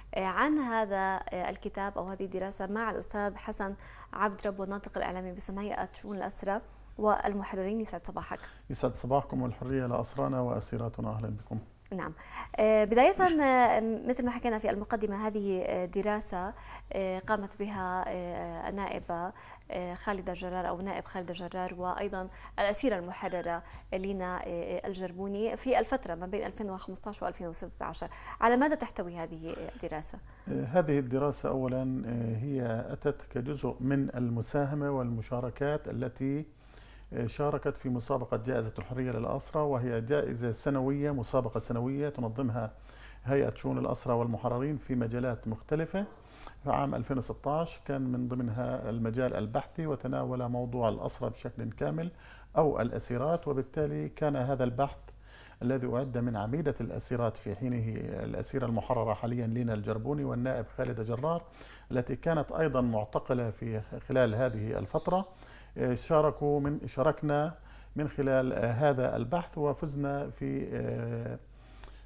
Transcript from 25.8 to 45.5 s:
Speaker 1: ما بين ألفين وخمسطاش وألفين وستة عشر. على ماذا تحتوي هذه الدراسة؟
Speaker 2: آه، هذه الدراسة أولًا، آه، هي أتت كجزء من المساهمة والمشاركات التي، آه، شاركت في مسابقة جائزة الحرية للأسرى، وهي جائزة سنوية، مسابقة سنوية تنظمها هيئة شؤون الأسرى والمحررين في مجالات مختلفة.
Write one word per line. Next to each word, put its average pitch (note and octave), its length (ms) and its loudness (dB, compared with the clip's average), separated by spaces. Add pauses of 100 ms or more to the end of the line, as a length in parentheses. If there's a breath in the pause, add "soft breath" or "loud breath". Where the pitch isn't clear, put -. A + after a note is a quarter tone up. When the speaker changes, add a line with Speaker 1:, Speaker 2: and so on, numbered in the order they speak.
Speaker 1:
ما E3+ 120 -6
بين G3 200 -2
ألفين G3+ 240 -6
وخمسطاش F#3+ 520 -8
وألفين F3+ 240 -2
وستة E3+ 400 -6
عشر. E3 220 -6 (320 loud breath)
على A#3 160 10
ماذا D4 180 6
تحتوي F3 420 -4
هذه E3 380 -6 (200)
الدراسة؟ - 440 -6 (300 loud breath)
Speaker 2:
آه، C3+ 160 0
هذه D3 340 6
الدراسة C3+ 500 2
أولًا، C3 580 0
آه، A2+ 300 0
هي A#2+ 560 0
أتت C#3+ 380 0
كجزء C3 500 -2
من C3+ 360 2
المساهمة C#3 760 0
والمشاركات B2+ 960 -2
التي، C3+ 580 -2 (640 loud breath)
آه، A#2+ 140 0
شاركت C#3+ 500 0
في - 120 -4
مسابقة B2 480 0
جائزة A2+ 420 0
الحرية B2 320 -2
للأسرى، A#2+ 520 0
وهي B2 380 2
جائزة A#2+ 520 2
سنوية، C#3 580 2
مسابقة B2 480 2
سنوية C3 500 0
تنظمها A#2 600 0 (540 loud breath)
هيئة A#2+ 300 4
شؤون C3 240 -2
الأسرى B2 360 2
والمحررين A#2+ 600 2
في C3 180 -4
مجالات A#2+ 540 0
مختلفة. D#3+ 560 0 (600 loud breath)